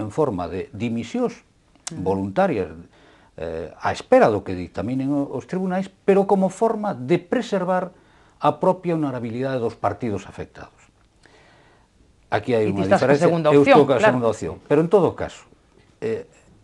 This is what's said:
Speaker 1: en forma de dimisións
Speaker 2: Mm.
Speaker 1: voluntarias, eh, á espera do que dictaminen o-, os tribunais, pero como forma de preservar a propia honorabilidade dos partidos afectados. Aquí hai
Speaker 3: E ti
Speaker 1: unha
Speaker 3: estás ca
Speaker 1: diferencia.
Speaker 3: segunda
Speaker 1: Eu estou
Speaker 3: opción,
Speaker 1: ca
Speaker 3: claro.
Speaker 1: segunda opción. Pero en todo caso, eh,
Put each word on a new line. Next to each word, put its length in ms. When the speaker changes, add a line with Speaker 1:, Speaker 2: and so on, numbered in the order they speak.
Speaker 1:
en 80
forma 400
de 240
dimisións 720
Speaker 2:
Mm. 80
Speaker 1:
voluntarias, 720
eh, 400
á 160
espera 400
do 80
que 160
dictaminen 560
o-, 160
os 160
tribunais, 480
pero 320
como 240
forma 480
de 240
preservar 720
a 160
propia 400
honorabilidade 640
dos 160
partidos 480
afectados. 640
Aquí 240
hai 80
Speaker 3:
E 80
ti 80
Speaker 1:
unha 80
Speaker 3:
estás 160
ca 80
Speaker 1:
diferencia. 160
Speaker 3:
segunda 240
Speaker 1:
Eu 160
estou 160
Speaker 3:
opción, 80
Speaker 1:
ca 80
Speaker 3:
claro. 160
Speaker 1:
segunda 160
opción. 240
Pero 100
en 80
todo 300
caso, 320
eh, 320